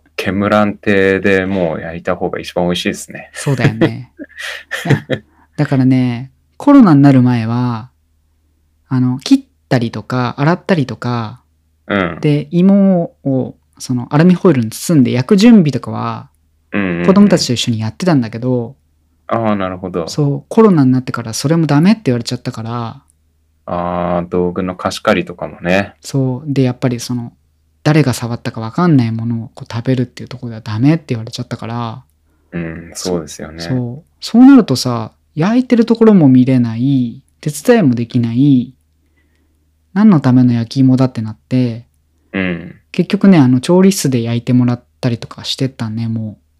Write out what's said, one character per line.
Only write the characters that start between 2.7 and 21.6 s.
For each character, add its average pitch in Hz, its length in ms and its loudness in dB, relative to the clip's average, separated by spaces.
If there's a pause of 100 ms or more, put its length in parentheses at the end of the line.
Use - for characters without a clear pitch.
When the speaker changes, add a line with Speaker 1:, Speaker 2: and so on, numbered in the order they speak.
Speaker 2:
味 87 100 -4
し - 40 -10
い - 40 0
で - 60 -4
す - 160 -16
ね。 - 220 -18
Speaker 1:
そ - 180 -6
う 131 40 0
だ 120 120 -2
よ 110 80 0
ね。 117 380 -4 (360)
Speaker 2:
<laughs> - 360 -14
Speaker 1:
い 170 40 -6 (240)
や、 110 80 -8 (340)
だ 147 100 -2
か 139 120 -2
ら 131 80 0
ね、 127 460 -2 (260)
コ - 140 2
ロ 285 100 8
ナ 180 120 6
に 139 80 6
な 143 100 6
る 131 100 6
前 123 240 2
は、 120 460 -4 (960)
あ 131 120 -2
の、 127 200 0
切 - 160 2
っ 269 80 -4 (260)
た 131 100 2
り 117 120 -4
と 107 120 -12
か、 123 340 -4
洗 147 160 2
っ 180 120 -6
た 190 100 0
り 139 100 -2
と 110 120 -10
か、 120 440 -8 (460)
Speaker 2:
う 101 80 -2
ん。 87 240 -2
Speaker 1:
で、 147 320 -2
芋 190 720 2
を、 131 340 -4 (200)
そ - 160 -8
の、 123 200 -6
ア 147 40 2
ル 170 80 4
ミ 180 80 6
ホ 175 160 2
イ 156 40 4
ル 123 100 0
に 110 80 -6
包 - 280 0
ん 127 40 6
で 117 80 0
焼 123 180 -2
く 208 80 4
準 226 200 8
備 151 140 4
と 123 80 -4
か 110 120 -10
は、 113 380 -8 (420)
Speaker 2:
う - 60 -4
ん 101 40 -2
う - 40 -2
ん 87 140 -4
う - 40 -4
ん。 - 20 -2
Speaker 1:
子 185 80 4
供 202 140 6
た 180 120 2
ち - 80 -4
と 123 60 -2
一 113 40 -2
緒 - 140 -4
に 110 80 -2
や 110 100 -4
っ - 60 -10
て 185 100 -16
た 180 80 2
ん 131 80 2
だ 110 80 -8
け 113 100 -12
ど、 123 360 -4 (520)
Speaker 2:
あ 113 240 -2
あ、 104 40 0
な 95 140 -4
る 92 80 -10
ほ 92 120 -10
ど。 87 180 -6
Speaker 1:
そ 143 300 -2
う、 - 100 -12
コ - 140 2
ロ 214 100 6
ナ 147 140 4
に 131 60 4
な 127 80 2
っ - 20 -4
て 127 100 -10
か 117 100 -8
ら 113 120 -10
そ - 160 -6
れ 165 80 2
も 160 100 0